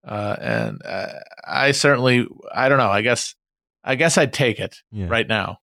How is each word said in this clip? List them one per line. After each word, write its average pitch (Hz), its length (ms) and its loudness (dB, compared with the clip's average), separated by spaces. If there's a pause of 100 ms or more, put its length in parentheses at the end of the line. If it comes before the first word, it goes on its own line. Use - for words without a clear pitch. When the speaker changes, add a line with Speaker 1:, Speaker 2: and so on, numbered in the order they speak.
Speaker 1:
Uh, 104 340 -4
and, - 440 -4
uh, - 220 -8 (400)
I 139 240 0
certainly, 127 560 2 (260)
I 127 160 2
don't 139 100 6
know. 113 120 4
I 101 120 4
guess, 120 340 -2 (480)
I 131 100 -2
guess 160 240 2
I'd 151 140 2
take 120 260 0
it - 200 -8 (120)
Speaker 2:
Yeah. 101 180 -6
Speaker 1:
right 117 200 0
now. 107 360 -4